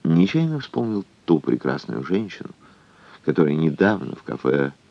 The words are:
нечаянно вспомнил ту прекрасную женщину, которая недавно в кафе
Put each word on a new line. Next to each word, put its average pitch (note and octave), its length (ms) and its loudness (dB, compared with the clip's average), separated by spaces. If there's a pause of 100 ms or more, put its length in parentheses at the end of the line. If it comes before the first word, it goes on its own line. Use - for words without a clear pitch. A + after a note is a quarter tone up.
нечаянно D#3 560 2
вспомнил A2 440 -4 (200)
ту F2 160 4
прекрасную - 640 -4
женщину, F#2+ 460 -6 (760)
которая D2+ 300 2
недавно D#2+ 640 0
в - 60 -20
кафе C2+ 500 -2 (180)